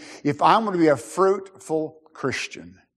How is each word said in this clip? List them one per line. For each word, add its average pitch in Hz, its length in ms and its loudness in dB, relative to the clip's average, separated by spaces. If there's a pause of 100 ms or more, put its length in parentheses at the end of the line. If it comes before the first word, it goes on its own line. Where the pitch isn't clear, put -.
(220)
if 143 200 -2
I'm 196 240 4
gonna 190 100 -4
be 165 120 4
a 143 80 4
fruitful 180 1040 -4 (120)
Christian - 680 -10 (180)